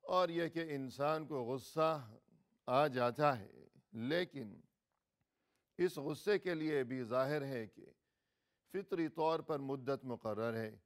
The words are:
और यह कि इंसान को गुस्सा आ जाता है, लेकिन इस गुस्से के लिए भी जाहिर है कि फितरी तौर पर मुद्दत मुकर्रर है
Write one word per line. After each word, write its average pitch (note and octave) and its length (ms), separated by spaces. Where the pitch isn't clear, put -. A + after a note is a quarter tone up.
और F#3 280
यह E3 180
कि E3 120
इंसान C#3 520
को B2+ 180
गुस्सा C3+ 480
आ C#3 220
जाता B2 440
है, G#2 160
लेकिन A#2+ 640
इस F3+ 220
गुस्से D#3+ 400
के F3+ 160
लिए D3+ 280
भी B2+ 220
जाहिर C3 380
है B2+ 240
कि - 240
फितरी F3 360
तौर D#3+ 320
पर D3 200
मुद्दत C3+ 440
मुकर्रर A2+ 500
है A2 300